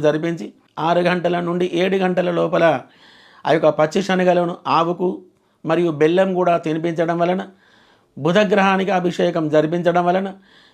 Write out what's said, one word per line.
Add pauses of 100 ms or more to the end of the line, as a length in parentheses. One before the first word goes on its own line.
జరిపించి (420)
ఆరు
గంటల
నుండి (160)
ఏడు
గంటల
లోపల (840)
ఆ
యొక్క (100)
పచ్చి
శనగలను (240)
ఆవుకు (600)
మరియు (100)
బెల్లం
కూడా (120)
తినిపించడం
వలన, (840)
బుధగ్రహానికి
అభిషేకం (120)
జరిపించడం
వలన (440)